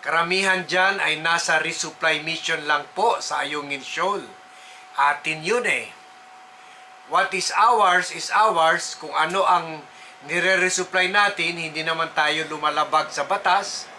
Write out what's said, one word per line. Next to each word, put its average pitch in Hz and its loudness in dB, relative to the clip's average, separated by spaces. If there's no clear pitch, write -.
Karamihan 175 0
dyan 190 2
ay 156 0
nasa 165 0
resupply 156 -2
mission 160 -4
lang 147 0
po 220 0
sa 139 -4
Ayungin 143 -6
Shoal. 180 -4
Atin 147 0
yun 214 -2
eh. 127 -2
What 185 0
is - -2
ours 196 4
is 160 -8
ours. 175 2
Kung 147 -8
ano 170 2
ang 165 0
nire-resupply 180 2
natin, 196 2
hindi 156 -8
naman 160 -2
tayo 156 0
lumalabag 151 0
sa 143 -4
batas. 196 -2